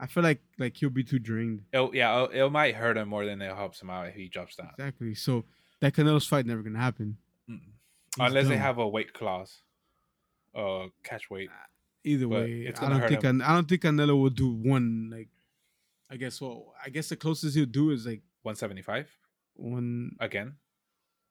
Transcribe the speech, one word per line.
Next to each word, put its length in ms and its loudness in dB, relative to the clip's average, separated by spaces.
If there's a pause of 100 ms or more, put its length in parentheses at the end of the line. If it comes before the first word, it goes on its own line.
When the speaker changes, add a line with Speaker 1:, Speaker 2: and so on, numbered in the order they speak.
Speaker 1:
I 60 -8
feel 160 0
like, 200 4 (160)
like, 180 -4
he'll 140 0
be 140 0
too 140 0
drained. 440 -4 (100)
Speaker 2:
It'll, 220 2
yeah, 200 4 (100)
it'll, 220 2
it 40 4
might 260 4
hurt 200 2
him 120 -2
more 180 -2
than 160 -6
it 120 -8
helps 280 -10
him 80 -12
out 160 -8
if 80 -12
he 140 -12
drops 280 -12
down. 220 -16
Speaker 1:
Exactly. 360 -8
So 300 -2 (360)
that 140 4
Canelo's 320 4
fight 200 2
never 160 -4
gonna 160 -6
happen. 400 -2 (320)
Speaker 2:
Mm-mm. 100 -14 (560)
Speaker 1:
He's 40 -2
Speaker 2:
Unless 280 4
they 80 4
Speaker 1:
dumb. 60 0
Speaker 2:
have 160 0
a 100 0
weight 240 -4
clause, 500 -8 (920)
uh, 320 -4 (160)
catch 280 -14
weight. 200 -10
Speaker 1:
Uh, 20 -20 (520)
either 240 2
Speaker 2:
But 140 0
Speaker 1:
way, 200 -4
Speaker 2:
it's 160 -8
Speaker 1:
I 20 -4
Speaker 2:
gonna 140 2
Speaker 1:
don't 60 4
Speaker 2:
hurt 80 2
Speaker 1:
think 120 4
Speaker 2:
him. 20 -4
Speaker 1:
Can-, 200 4
I 120 4
don't 140 4
think 140 2
Canelo 380 4
will 100 6
do 220 0
one, 600 2
like, 160 -14 (840)
I 60 -14
guess, 240 -8
well, 320 -14 (120)
I 60 -12
guess 180 -6
the 80 -6
closest 400 0
he'll 100 4
do 240 4
is, 160 -2
like, 160 -8 (200)
Speaker 2:
One 140 -6
seventy-five? 540 -6 (440)
Speaker 1:
one 640 -6
Speaker 2:
Again? 360 -6 (760)